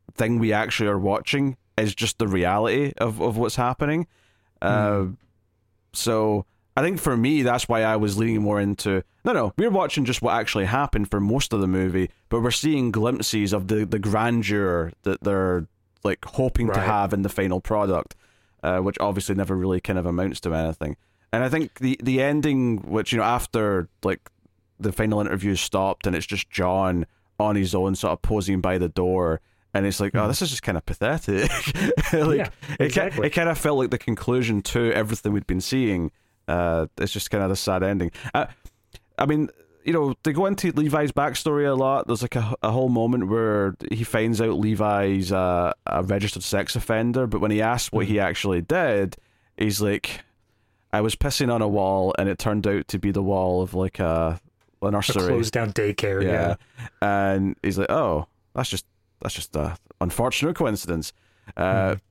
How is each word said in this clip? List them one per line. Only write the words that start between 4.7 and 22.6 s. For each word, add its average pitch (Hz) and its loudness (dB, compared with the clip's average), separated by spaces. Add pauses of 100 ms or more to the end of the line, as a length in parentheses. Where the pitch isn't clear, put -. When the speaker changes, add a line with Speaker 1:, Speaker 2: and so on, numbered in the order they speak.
Speaker 1:
so 110 0 (360)
I - 2
think 175 0
for 139 2
me, 135 4
that's 123 2
why 113 2
I 110 2
was 107 0
leaning 110 2
more 104 2
into, 101 0 (200)
no, 240 0
no, 120 0
we're 214 2
watching 180 0
just 123 -2
what 104 0
actually 107 0
happened 113 0
for 104 0
most 110 0
of 107 0
the 98 2
movie, 92 2 (220)
but 117 0
we're 120 0
seeing 135 2
glimpses 107 0
of 98 0
the, 107 2
the 110 -2
grandeur 101 0 (120)
that - -2
they're, 95 0 (380)
like, 101 -2
hoping 127 0
to 104 0
Speaker 2:
Right. 98 0
Speaker 1:
have 104 2
in 101 0
the 98 0
final 95 0
product, 98 -2 (460)
uh, 90 0
which 95 -2
obviously 98 -2
never 95 0
really 92 0
kind 95 -2
of 87 -2
amounts 90 -2
to 82 -4
anything. 80 -4 (360)
And 117 0
I 131 -2
think 160 -2
the, 131 0
the 131 2
ending, 135 2